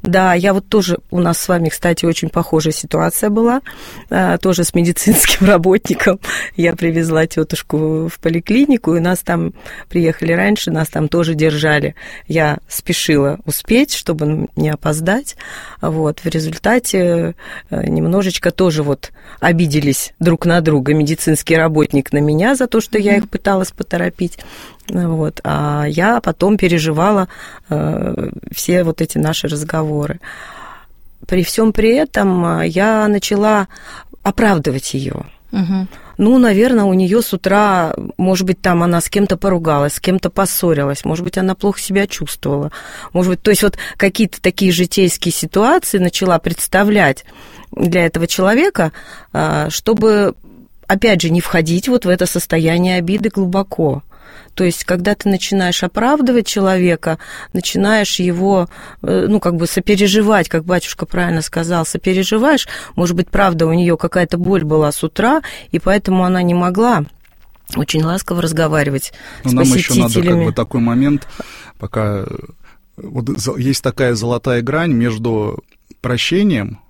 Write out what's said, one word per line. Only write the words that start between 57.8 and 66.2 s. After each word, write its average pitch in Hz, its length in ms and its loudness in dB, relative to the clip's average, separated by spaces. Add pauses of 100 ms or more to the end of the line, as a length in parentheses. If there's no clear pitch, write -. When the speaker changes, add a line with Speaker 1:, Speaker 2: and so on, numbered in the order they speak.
Speaker 1:
его, 180 500 2 (320)
э, 190 260 0
ну, 208 120 2
как 175 160 0
бы 170 100 0
сопереживать, 202 840 2
как 160 160 -2
батюшка 175 440 -4
правильно 175 340 -2
сказал, 165 460 -2
сопереживаешь, 214 800 0 (280)
может 175 200 0
быть, 175 140 -2
правда, 170 360 2
у 160 80 2
неё 175 240 2
какая-то 175 400 0
боль 180 260 0
была 151 280 2
с - 120 -6
утра, 247 380 0 (300)
и 165 80 -2
поэтому 190 440 2